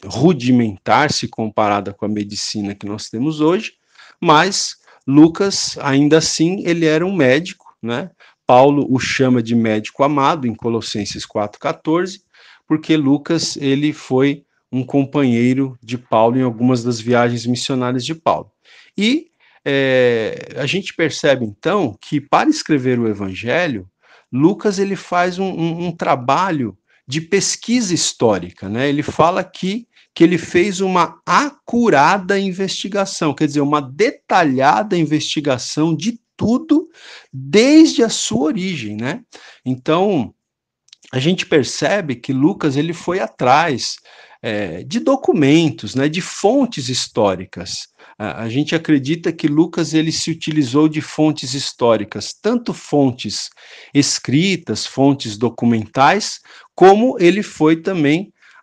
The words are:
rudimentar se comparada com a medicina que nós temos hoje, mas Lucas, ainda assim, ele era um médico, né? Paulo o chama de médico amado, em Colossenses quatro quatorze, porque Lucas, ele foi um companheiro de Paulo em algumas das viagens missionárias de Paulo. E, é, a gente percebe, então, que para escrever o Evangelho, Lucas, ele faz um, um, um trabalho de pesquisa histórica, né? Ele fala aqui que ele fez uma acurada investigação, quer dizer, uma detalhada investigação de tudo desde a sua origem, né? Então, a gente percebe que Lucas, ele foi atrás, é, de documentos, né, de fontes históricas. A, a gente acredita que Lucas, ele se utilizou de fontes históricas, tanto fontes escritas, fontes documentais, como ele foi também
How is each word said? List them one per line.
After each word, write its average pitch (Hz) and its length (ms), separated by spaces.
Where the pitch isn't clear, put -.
rudimentar 123 1080
se - 160
comparada 101 640
com 104 140
a - 20
medicina 104 680
que 101 120
nós 104 240
temos 151 300
hoje, 180 340
mas 170 560
Lucas, 165 760
ainda 143 360
assim, 165 460
ele 170 220
era 156 200
um 196 80
médico, 151 680
né? 120 300
Paulo 139 460
o 131 80
chama 127 440
de 113 120
médico 110 480
amado, 143 440
em 110 80
Colossenses 107 680
quatro - 360
quatorze, 165 600
porque 156 300
Lucas, 147 600
ele 143 360
foi 139 520
um 127 120
companheiro 131 960
de 117 160
Paulo 120 400
em 131 60
algumas 120 400
das 117 180
viagens 120 460
missionárias 123 580
de 156 100
Paulo. 85 360
E, 254 320
é, 127 920
a 139 100
gente - 260
percebe, 139 520
então, 147 560
que 143 200
para 180 300
escrever 127 480
o 117 100
Evangelho, 101 800
Lucas, 190 480
ele 196 160
faz 180 420
um, 190 80
um, 170 400
um 170 60
trabalho 143 840
de 147 140
pesquisa 196 760
histórica, 95 720
né? 123 200
Ele 143 160
fala 175 360
aqui 190 460
que - 120
ele 175 140
fez 185 420
uma 180 460
acurada 196 1120
investigação, 190 960
quer 156 120
dizer, 143 140
uma 147 220
detalhada 170 1120
investigação 151 1000
de 220 240
tudo 285 540
desde 233 720
a 220 60
sua 233 380
origem, 175 500
né? 139 240
Então, 156 720
a 131 60
gente 175 280
percebe 151 720
que - 160
Lucas, 147 440
ele 165 160
foi 175 280
atrás, 147 760
é, 104 420
de 180 160
documentos, 165 920
né, 135 140
de 170 120
fontes 220 680
históricas. 95 1000
A, 104 260
a 117 40
gente 147 260
acredita 160 580
que 160 160
Lucas, 156 440
ele 160 200
se - 180
utilizou 151 580
de 151 120
fontes 147 520
históricas, 110 800
tanto 233 400
fontes 131 800
escritas, 143 920
fontes 131 500
documentais, 120 1040
como 220 440
ele 185 240
foi 160 340
também 165 560